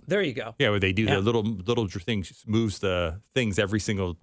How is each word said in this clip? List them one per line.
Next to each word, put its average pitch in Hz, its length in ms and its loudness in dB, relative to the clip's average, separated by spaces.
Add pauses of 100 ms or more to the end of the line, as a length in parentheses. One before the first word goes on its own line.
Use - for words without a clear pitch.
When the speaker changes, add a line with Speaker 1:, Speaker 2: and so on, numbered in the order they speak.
Speaker 1:
There 196 140 0
you 147 120 -2
go. 113 260 -8
Speaker 2:
Yeah, 127 100 4
where 104 100 2
they 95 140 2
do 110 100 2
Speaker 1:
Yeah. 131 120 2
Speaker 2:
the 98 60 2
little, 113 220 2
little 110 440 -2
dr-, 90 160 -8
thing, 107 200 -2
just - 240 -16
moves 110 320 0
the 90 420 0 (120)
things 110 260 0
every 104 200 2
single 98 440 -4